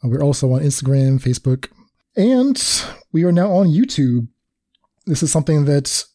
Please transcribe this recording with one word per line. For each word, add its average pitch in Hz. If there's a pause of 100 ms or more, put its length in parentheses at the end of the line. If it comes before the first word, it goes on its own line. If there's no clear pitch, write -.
we're 127
also 143
on 131
Instagram, 135
Facebook, 127 (460)
and 254 (540)
we 165
are 180
now 180
on 185
YouTube. 139 (760)
This 147
is 156
something 151
that 143